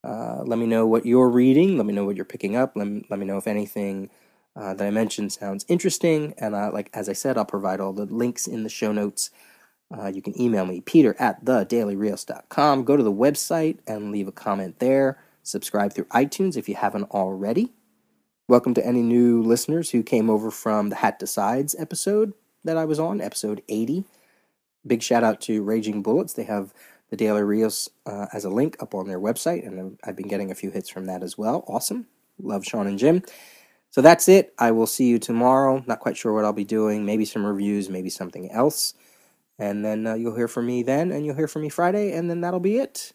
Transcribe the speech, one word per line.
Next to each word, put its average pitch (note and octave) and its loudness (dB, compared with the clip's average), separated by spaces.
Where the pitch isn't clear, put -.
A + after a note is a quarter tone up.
Uh, A#2 -8
let A#2 0
me A#2 0
know A2+ 4
what A2+ 4
you're B2+ 8
reading. C3 6
Let G#2+ 0
me G#2+ -2
know G2+ 0
what G2+ -2
you're F#2+ -8
picking G#2 -4
up. C3 0
Let G2+ -4
me, G#2 -8
let G2 -6
me G2 -6
know G2 -4
if F#2+ -6
anything, G2+ -4
uh, F#2+ -8
that G2 -4
I G2+ 0
mentioned G#2+ -2
sounds G2 -8
interesting. D#3+ 0
And, G#2+ -4
uh, G2+ -2
like, G#2 -6
as G#2 -6
I G2+ -4
said, B2+ -2
I'll G#2+ 0
provide G2 -4
all F#2+ -4
the G#2 -6
links A#2 -4
in A2+ -6
the G#2+ -8
show G#2+ -4
notes. G#2 -4
Uh, G#2 -8
you F#2+ -8
can G#2 -8
email G#2+ 2
me, F2+ -6
peter C#3 6
at B2+ -2
the A#2+ 2
daily G#2+ 0
rios G2+ -4
dot - -14
com. C#3+ 2
Go C#3 4
to C3 4
the G#2 2
website D3 0
and G#2+ -8
leave G2+ -4
a G2 -10
comment G2 -6
there. C3+ 2
Subscribe G2+ -2
through - -6
iTunes C#3+ 0
if G#2+ -6
you G2+ -6
haven't G2+ -4
already. G2+ -2
Welcome B2 6
to - 2
any B2 2
new A#2 6
listeners C3+ 2
who A#2 2
came A2+ 2
over G#2+ 2
from G#2+ -2
the G2 -6
Hat - -2
Decides A#2 -2
episode G3+ -2
that D#3+ -2
I D#3+ 0
was D#3 0
on, E3 -2
episode G#2 -6
eighty. A#2+ -2
Big A#2+ 0
shout A#2 2
out G#2+ 2
to G#2+ -2
Raging G#2+ -2
Bullets. C3 0
They A2+ -8
have G2 -6
the A2 -8
Daily G#2+ 2
Rios, G#2+ 0
uh, G2+ -8
as G#2 -8
a F#2 -4
link C3 0
up G#2+ -10
on F#2+ -6
their F#2 -6
website, A#2 -2
and F#2+ -12
I've - -10
been F#2+ -10
getting G2+ -4
a F#2+ -10
few F#2+ -8
hits F#2+ -8
from F#2+ -12
that F#2 -8
as F2 -10
well. A2+ -2
Awesome. - -6
Love G#2+ -6
Sean G2+ -4
and G2 -4
Jim. D#3+ 4
So C3+ 2
that's E3 10
it. F#3+ 8
I A#2 4
will A2+ 2
see - -2
you A#2+ 4
tomorrow. C3 2
Not A#2+ -4
quite - -4
sure A2 -2
what G#2+ 2
I'll G#2 0
be G#2 -4
doing. G#2+ 0
Maybe G#2+ 0
some G#2 -4
reviews, G2+ -2
maybe F#2 -8
something F2+ -10
else. C3 0
And G#2 -4
then, G#2+ -2
uh, A2 -2
you'll A2+ -4
hear A#2 -2
from A#2+ -4
me B2 -2
then, C#3 0
and D3 -4
you'll C#3+ -4
hear D#3 0
from D3+ -8
me D3+ -4
Friday, F#3+ 0
and E3+ -4
then E3+ -4
that'll F3 -2
be G3+ 2
it. - -6